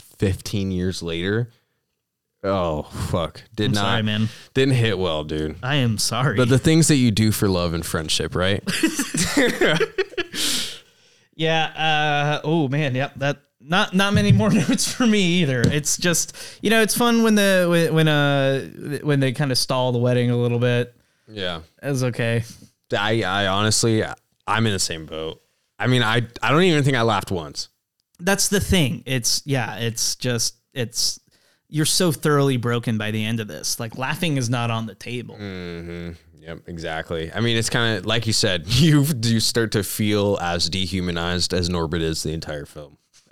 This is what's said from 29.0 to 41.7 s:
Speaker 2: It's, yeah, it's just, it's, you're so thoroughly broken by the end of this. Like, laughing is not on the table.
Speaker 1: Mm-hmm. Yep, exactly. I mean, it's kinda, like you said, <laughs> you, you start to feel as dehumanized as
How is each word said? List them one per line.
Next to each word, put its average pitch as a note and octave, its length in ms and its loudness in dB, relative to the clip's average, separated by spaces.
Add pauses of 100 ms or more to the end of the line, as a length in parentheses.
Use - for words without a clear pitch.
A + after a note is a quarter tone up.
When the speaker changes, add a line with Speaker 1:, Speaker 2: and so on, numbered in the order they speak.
Speaker 2:
It's, B2+ 400 -2
yeah, A#2 320 -2
it's A#2 380 -2
just, B2 400 -2 (180)
it's, - 440 -4 (500)
you're D3+ 180 0
so F3+ 260 2
thoroughly C#3 460 2
broken A#2+ 400 -2
by G#2+ 120 -4
the G#2+ 140 -2
end A2+ 160 -2
of G#2+ 80 -8
this. - 320 -8
Like, A#2 160 -10
laughing D3+ 400 -2
is A#2+ 140 -2
not A#2+ 200 -2
on A2+ 160 -2
the G2 80 -12
table. A#2 420 -12
Speaker 1:
Mm-hmm. F2 720 -10 (300)
Yep, E2 260 -14
exactly. E2 680 -6
I F2+ 80 -6
mean, A#2 160 0
it's A2+ 140 0
kinda, A2+ 360 0
like A2+ 200 -2
you G#2+ 80 0
said, F2+ 320 0
<laughs> - 20 -10
you, C#3+ 380 4 (160)
you A2+ 180 2
start A2+ 320 0
to G#2+ 100 2
feel G2+ 600 0
as F2 260 -2
dehumanized F2 840 -2
as F2 160 0